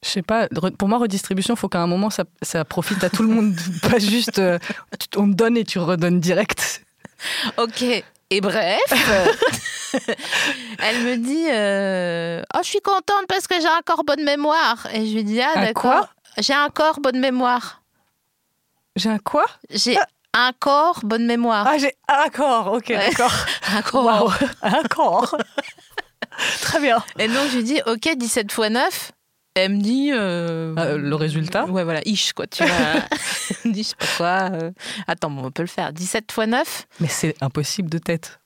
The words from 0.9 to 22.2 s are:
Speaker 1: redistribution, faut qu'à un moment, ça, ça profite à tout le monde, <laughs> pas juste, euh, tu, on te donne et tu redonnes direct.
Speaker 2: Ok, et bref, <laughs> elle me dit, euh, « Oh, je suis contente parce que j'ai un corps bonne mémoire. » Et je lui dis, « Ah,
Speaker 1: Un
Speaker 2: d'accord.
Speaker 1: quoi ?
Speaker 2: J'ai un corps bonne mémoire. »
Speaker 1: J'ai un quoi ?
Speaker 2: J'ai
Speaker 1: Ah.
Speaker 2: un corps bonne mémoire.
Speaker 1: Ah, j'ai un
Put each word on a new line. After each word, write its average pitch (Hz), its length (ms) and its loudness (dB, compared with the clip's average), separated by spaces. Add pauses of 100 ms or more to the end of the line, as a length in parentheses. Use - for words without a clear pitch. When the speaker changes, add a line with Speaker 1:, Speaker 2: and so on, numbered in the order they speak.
Speaker 1:
redistribution, 196 580 0
faut 202 120 -4
qu'à 180 120 0
un 170 60 2
moment, 185 240 2
ça, 190 140 -2 (180)
ça 160 220 -2
profite - 400 -2
à 180 60 2
tout - 120 0
le 220 60 4
monde, 214 280 4 (140)
<laughs> 170 120 -6
pas 240 160 4
juste, 208 400 2
euh, 180 200 2 (400)
tu, - 200 -6
on 202 120 4
te 196 60 4
donne 226 200 4
et 226 80 2
tu - 140 -4
redonnes 175 420 2
direct. - 640 0 (760)
Speaker 2:
Ok, 233 240 -2 (480)
et 190 100 2
bref, 180 380 0 (1120)
<laughs> 269 60 0 (800)
elle 233 260 -2
me 247 120 0
dit, 277 340 -2
euh, « 185 920 -2 (120)
Oh, - 80 0
je - 60 -4
suis 403 120 -2
contente 392 480 0
parce 381 180 -2
que 359 140 0
j'ai 311 80 2
un 330 160 4
corps 330 200 0
bonne 294 200 0
mémoire. » 285 680 2
Et 220 140 0
je 214 80 -2
lui 220 100 0
dis, « 214 160 0
Ah, 277 160 2
Speaker 1:
Un - 100 2
Speaker 2:
d'accord. 214 160 -2
Speaker 1:
quoi ? 320 260 4 (300)
Speaker 2:
J'ai 262 160 2
un 285 160 4
corps 302 300 2
bonne 254 200 2
mémoire. » 254 640 0 (1120)
Speaker 1:
J'ai 202 140 0
un 214 80 0
quoi ? 294 260 0 (260)
Speaker 2:
J'ai 233 280 0
Speaker 1:
Ah. 403 80 2 (420)
Speaker 2:
un 254 100 -2
corps 294 460 4
bonne 226 220 0
mémoire. 233 420 2
Speaker 1:
Ah, 302 100 4
j'ai 269 160 2 (140)
un 285 200 4